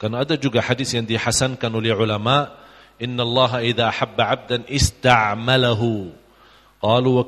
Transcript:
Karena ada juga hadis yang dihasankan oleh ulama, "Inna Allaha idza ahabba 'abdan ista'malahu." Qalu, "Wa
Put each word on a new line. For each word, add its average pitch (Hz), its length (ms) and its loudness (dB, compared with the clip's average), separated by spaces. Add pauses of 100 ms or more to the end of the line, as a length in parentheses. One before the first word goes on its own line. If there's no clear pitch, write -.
Karena 117 240 -4
ada 160 80 -2
juga 127 300 0
hadis 123 340 -2
yang 117 80 -2
dihasankan 120 640 -2
oleh 113 240 -2
ulama, 110 560 0 (480)
"Inna 123 240 -4
Allaha 120 400 2
idza 113 300 0
ahabba - 320 -2 (100)
'abdan 123 320 -4
ista'malahu." 117 1400 0 (720)
Qalu, 123 280 2 (120)
"Wa - 60 -2